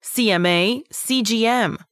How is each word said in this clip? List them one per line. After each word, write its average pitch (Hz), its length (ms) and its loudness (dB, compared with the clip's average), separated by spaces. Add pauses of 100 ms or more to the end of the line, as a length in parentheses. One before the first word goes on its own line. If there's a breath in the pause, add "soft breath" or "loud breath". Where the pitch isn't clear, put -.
C 226 320 0
M 175 140 2
A, 190 440 0
C 262 320 -2
G 220 240 0
M 233 320 0 (140)